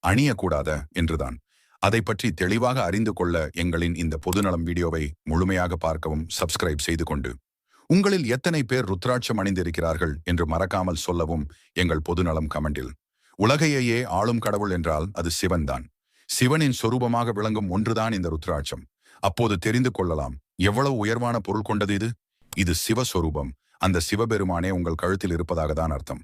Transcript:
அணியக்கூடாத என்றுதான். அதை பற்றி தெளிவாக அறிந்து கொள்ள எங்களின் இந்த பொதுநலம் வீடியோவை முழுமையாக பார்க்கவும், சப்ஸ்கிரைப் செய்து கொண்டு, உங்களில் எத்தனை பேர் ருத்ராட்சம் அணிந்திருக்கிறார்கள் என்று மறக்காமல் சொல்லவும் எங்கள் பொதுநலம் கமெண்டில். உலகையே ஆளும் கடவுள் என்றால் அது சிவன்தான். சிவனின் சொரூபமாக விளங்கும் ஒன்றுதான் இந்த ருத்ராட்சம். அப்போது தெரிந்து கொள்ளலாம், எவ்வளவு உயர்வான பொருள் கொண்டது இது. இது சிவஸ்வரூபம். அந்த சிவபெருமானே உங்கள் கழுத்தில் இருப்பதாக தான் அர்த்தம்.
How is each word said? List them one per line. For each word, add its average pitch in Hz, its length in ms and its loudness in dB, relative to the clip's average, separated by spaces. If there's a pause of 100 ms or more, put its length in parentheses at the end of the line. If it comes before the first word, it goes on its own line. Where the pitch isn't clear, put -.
அணியக்கூடாத 95 640 2 (240)
என்றுதான். 73 440 -2 (460)
அதை 101 180 6
பற்றி 107 320 -2
தெளிவாக 117 500 2
அறிந்து 104 300 2
கொள்ள 87 220 0 (200)
எங்களின் 85 400 0
இந்த 80 220 -2
பொதுநலம் 90 500 0
வீடியோவை 85 340 0 (240)
முழுமையாக 90 500 0
பார்க்கவும், 80 540 -2
சப்ஸ்கிரைப் - 560 -2
செய்து 80 200 0
கொண்டு, 71 260 -4 (580)
உங்களில் 185 400 4
எத்தனை 147 340 0
பேர் 123 260 0
ருத்ராட்சம் 117 520 0
அணிந்திருக்கிறார்கள் 82 720 0 (120)
என்று 85 200 2
மறக்காமல் 87 580 -2
சொல்லவும் 82 400 -2 (320)
எங்கள் 82 320 0
பொதுநலம் 82 460 0
கமெண்டில். 71 380 -4 (480)
உலகையே 131 600 4 (120)
ஆளும் 110 340 0
கடவுள் 101 300 0
என்றால் 80 380 0
அது 85 180 -2
சிவன்தான். 71 540 0 (440)
சிவனின் 135 500 2
சொரூபமாக 117 540 0
விளங்கும் 104 360 -2
ஒன்றுதான் 110 480 0
இந்த 90 120 -2
ருத்ராட்சம். 78 540 -4 (400)
அப்போது 104 360 2
தெரிந்து 113 320 2
கொள்ளலாம், 76 440 -2 (240)
எவ்வளவு 175 380 2
உயர்வான 120 420 0
பொருள் 104 300 -2
கொண்டது 104 260 0
இது. 110 140 0 (440)
இது 90 240 2
சிவஸ்வரூபம். 80 760 0 (300)
அந்த 90 200 4
சிவபெருமானே 98 680 0
உங்கள் 82 300 -2
கழுத்தில் 92 340 0
இருப்பதாக 80 380 -2
தான் 78 220 -2
அர்த்தம். 65 280 -8